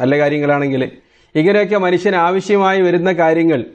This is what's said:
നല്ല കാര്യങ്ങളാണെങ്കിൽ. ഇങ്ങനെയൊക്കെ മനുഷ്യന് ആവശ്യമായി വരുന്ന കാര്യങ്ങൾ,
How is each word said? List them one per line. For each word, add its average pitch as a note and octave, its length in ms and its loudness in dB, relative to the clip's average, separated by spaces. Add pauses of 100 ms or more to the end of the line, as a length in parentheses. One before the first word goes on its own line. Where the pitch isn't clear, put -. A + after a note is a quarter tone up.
നല്ല C3+ 180 0
കാര്യങ്ങളാണെങ്കിൽ. C#3+ 720 -2 (420)
ഇങ്ങനെയൊക്കെ G3+ 420 0
മനുഷ്യന് F#3 400 0
ആവശ്യമായി F#3+ 640 0
വരുന്ന F3 320 0
കാര്യങ്ങൾ, E3 520 0 (100)